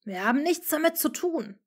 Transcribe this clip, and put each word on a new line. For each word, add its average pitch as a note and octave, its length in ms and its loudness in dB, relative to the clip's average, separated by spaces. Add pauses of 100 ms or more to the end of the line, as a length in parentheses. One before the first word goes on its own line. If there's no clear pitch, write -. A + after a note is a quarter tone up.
Wir F#3+ 220 -6
haben B3 180 4
nichts E4 260 0
damit E4+ 280 2
zu D#4 120 0
tun D4+ 580 -4